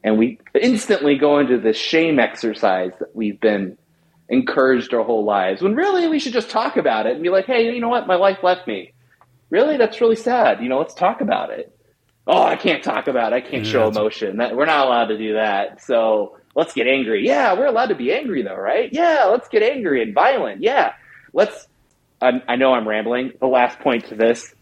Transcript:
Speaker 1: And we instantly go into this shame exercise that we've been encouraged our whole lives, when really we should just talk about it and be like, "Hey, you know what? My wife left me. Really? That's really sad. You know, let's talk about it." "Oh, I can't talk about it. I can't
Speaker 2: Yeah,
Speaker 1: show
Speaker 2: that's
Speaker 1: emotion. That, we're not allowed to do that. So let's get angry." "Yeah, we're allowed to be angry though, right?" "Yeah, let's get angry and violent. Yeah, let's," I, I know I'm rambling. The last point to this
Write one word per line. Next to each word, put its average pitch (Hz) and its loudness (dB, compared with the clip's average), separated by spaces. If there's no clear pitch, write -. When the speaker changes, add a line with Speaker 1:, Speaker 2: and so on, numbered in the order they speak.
Speaker 1:
And 107 2
we 117 0
instantly 196 2
go 147 4
into 127 2
this 110 0
shame 160 0
exercise 101 -2
that - -10
we've 104 -4
been 101 0
encouraged 131 0
our 117 0
whole 110 -2
lives, 101 0
when 202 0
really 359 0
we 320 0
should 247 -6
just 247 -4
talk 240 -2
about 113 0
it - 0
and 156 -6
be 175 0
like, 190 0
"Hey, 233 0
you 247 -6
know 233 -2
what? 240 -2
My 185 2
wife 190 2
left 180 0
me. 98 -8
Really? 277 2
That's 226 0
really 226 4
sad. 220 0
You 123 -6
know, 131 0
let's 160 -6
talk 214 -2
about - -2
it." - -12
"Oh, - 4
I 165 2
can't 165 -2
talk - -4
about 120 0
it. - 0
I 127 0
can't 120 -8
Speaker 2:
Yeah, 107 -4
Speaker 1:
show 113 4
Speaker 2:
that's 107 0
Speaker 1:
emotion. 107 -4
That, 117 -2
we're 139 0
not 147 2
allowed 120 2
to 107 -2
do 107 -4
that. 104 -2
So 110 0
let's - -2
get 120 0
angry." 127 0
"Yeah, 254 2
we're 254 0
allowed 240 0
to 202 0
be 240 -4
angry 220 -4
though, 98 -6
right?" 98 -2
"Yeah, 311 2
let's 247 0
get - 2
angry 214 0
and 107 -4
violent. 165 0
Yeah, 226 2
let's," - 0
I, 123 2
I 120 0
know 131 4
I'm 110 0
rambling. 113 -4
The 131 -2
last 123 2
point 120 0
to 110 -14
this 113 0